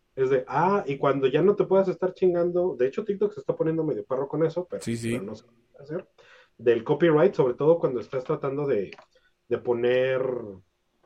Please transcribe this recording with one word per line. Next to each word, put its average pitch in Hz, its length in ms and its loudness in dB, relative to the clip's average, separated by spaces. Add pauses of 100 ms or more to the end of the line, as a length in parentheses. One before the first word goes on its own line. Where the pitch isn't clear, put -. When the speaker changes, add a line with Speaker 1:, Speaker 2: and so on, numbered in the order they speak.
(160)
Speaker 1:
es 131 160 0
de, 127 160 2
ah", 185 400 2
y 139 100 -4
cuando 135 300 2
ya 147 140 2
no 196 140 4
te 190 100 0
puedas 190 240 4
estar 180 240 -4
chingando, 175 640 0
de 123 100 2
hecho, - 180 -6
TikTok 202 280 -2
se 139 80 -12
está - 140 -2
poniendo 160 280 0
medio 147 220 -4
perro 135 240 -4
con 156 160 0
eso, 170 240 -4
pero, - 140 -10
Speaker 2:
Sí, 117 140 -4
sí. 113 120 -6
Speaker 1:
pero 123 140 -4
no 110 120 -12
sé - 100 -20 (320)
qué - 60 -20
hacer. 151 240 -10 (500)
Del 117 280 2
copyright, 156 500 4
sobre 127 200 2
todo 165 240 2
cuando 135 220 -2
estás 127 240 -8
tratando 143 420 -4
de, 104 240 -2 (580)
de 117 100 0
poner 123 640 0 (840)